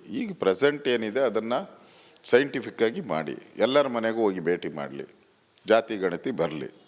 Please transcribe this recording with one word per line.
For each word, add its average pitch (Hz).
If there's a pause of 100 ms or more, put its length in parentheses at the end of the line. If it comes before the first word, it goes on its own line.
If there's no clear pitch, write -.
(100)
ಈಗ 190
ಪ್ರೆಸೆಂಟ್ 139
ಏನಿದೆ 113
ಅದನ್ನು 117 (420)
ಸೈಂಟಿಫಿಕ್ 131
ಆಗಿ 120
ಮಾಡಿ, 78 (200)
ಎಲ್ಲರ 135
ಮನೆಗೂ 113
ಹೋಗಿ 95
ಭೇಟಿ 85
ಮಾಡ್ಲಿ, 69 (640)
ಜಾತಿ 110
ಗಣತಿ 92
ಬರ್ಲಿ. 80 (180)